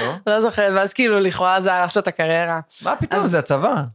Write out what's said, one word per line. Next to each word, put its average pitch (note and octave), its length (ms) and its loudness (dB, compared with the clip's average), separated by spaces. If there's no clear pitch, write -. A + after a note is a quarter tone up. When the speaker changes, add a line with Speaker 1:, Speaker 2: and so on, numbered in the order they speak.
Speaker 1:
לא? C3+ 80 -4
Speaker 2:
<laughs> G#3 60 2
לא A3 80 2
זוכרת, G#3 340 0
ואז G3 180 0
כאילו G#3+ 260 2
לכאורה F#3 420 0
זה F#3 140 2
הרס F3+ 200 0
לו G3+ 60 2
את F#3+ 60 -2
הקריירה. E3 520 0
Speaker 1:
מה - 120 -2
פתאום, - 280 -2
Speaker 2:
אז A#3+ 80 0
Speaker 1:
זה E3+ 80 2
הצבא. D3 340 0